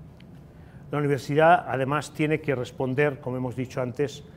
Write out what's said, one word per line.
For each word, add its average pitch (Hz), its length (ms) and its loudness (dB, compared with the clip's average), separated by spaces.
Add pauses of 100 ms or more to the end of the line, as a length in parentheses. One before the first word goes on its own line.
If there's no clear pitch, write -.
(920)
La 143 80 -2
universidad, 147 680 4
además, 135 460 -2
tiene 151 260 0
que 143 140 -2
responder, 131 680 -2
como 123 160 -6
hemos 127 200 -6
dicho 127 260 -4
antes, 123 420 -4 (120)